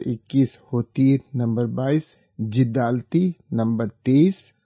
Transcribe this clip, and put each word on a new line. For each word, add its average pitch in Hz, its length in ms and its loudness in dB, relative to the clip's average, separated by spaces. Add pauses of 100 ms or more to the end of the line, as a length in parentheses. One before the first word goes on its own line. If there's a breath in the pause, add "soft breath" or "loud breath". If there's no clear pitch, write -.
اکیس، 127 520 -2 (160)
ہوتیر۔ 135 440 0 (160)
نمبر 120 320 -2
بائیس، 131 380 -2 (360)
جدالتی۔ 120 920 0 (200)
نمبر 113 360 -2
تیئیس، 147 460 2 (320)